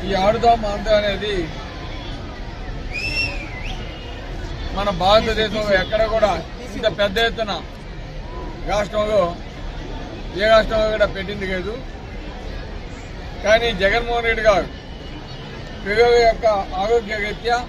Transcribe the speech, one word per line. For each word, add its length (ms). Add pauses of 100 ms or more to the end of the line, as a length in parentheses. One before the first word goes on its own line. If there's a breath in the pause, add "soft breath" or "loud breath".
ఈ 40 (120)
ఆడుదాం 380 (100)
ఆంధ్ర 280
అనేది 360 (3500)
మన 120 (140)
భారతదేశంలో 760
ఎక్కడ 200 (120)
కూడా 180 (440)
ఇంత 120 (120)
పెద్ద 180 (100)
ఎత్తున 260 (1160)
రాష్ట్రంలో, 500 (1160)
ఏ 40 (100)
రాష్ట్రంలో 420
కూడా 200
పెట్టింది 360
లేదు. 240 (1700)
కానీ 220 (160)
జగన్మోహన్ 460
రెడ్డి 200
గారు 180 (1160)
పిల్లల 300 (140)
యొక్క 160 (360)
ఆరోగ్య 340 (100)
రీత్యా 320 (120)